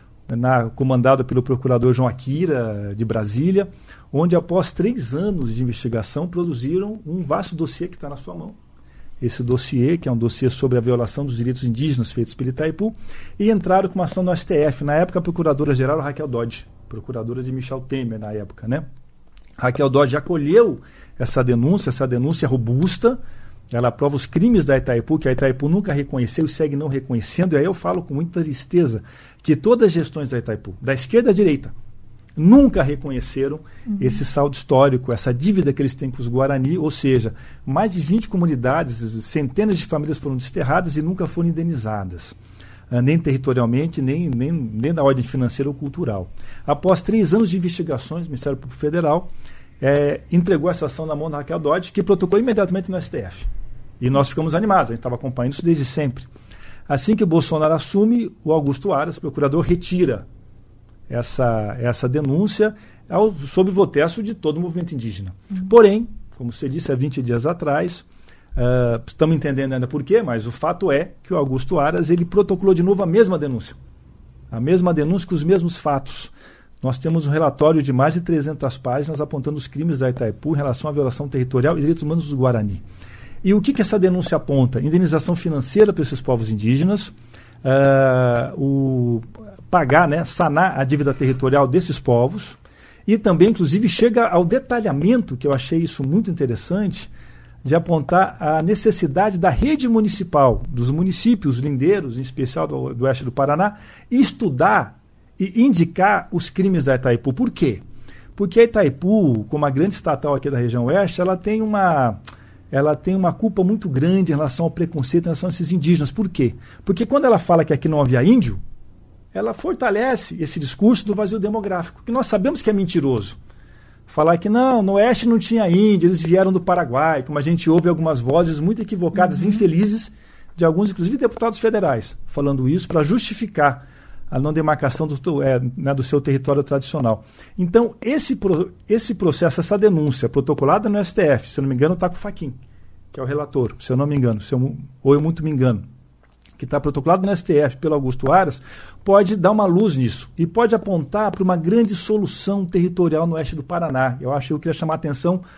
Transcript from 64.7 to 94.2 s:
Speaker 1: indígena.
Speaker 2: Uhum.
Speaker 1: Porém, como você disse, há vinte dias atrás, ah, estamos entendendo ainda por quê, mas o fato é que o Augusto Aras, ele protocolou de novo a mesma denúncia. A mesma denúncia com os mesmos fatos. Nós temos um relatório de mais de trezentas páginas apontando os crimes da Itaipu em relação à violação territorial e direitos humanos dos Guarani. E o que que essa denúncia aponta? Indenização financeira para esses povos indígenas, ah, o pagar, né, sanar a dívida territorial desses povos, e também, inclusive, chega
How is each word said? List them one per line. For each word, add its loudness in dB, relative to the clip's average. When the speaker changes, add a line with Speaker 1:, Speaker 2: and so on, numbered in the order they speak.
Speaker 1:
indígena. -8
Speaker 2:
Uhum. -6
Speaker 1:
Porém, 8
como -8
você -6
disse, -4
há 0
vinte -2
dias -2
atrás, -2
ah, 2
estamos 2
entendendo -2
ainda -2
por -6
quê, 2
mas -4
o -6
fato -2
é 0
que -8
o 0
Augusto -2
Aras, 0
ele 2
protocolou 2
de 2
novo 2
a 0
mesma 4
denúncia. -6
A -6
mesma 2
denúncia 0
com -2
os -2
mesmos 2
fatos. -6
Nós -2
temos 0
um 0
relatório 4
de -2
mais 4
de -2
trezentas -2
páginas -4
apontando -6
os -8
crimes -4
da 0
Itaipu -4
em 0
relação -2
à -4
violação -2
territorial 0
e -2
direitos 0
humanos -2
dos -6
Guarani. 0
E 4
o 4
que 0
que 0
essa 0
denúncia 2
aponta? 2
Indenização 2
financeira 2
para -2
esses -6
povos 0
indígenas, 0
ah, 4
o 0
pagar, 4
né, 0
sanar 0
a 0
dívida 0
territorial 2
desses -2
povos, 0
e 4
também, 6
inclusive, 2
chega 2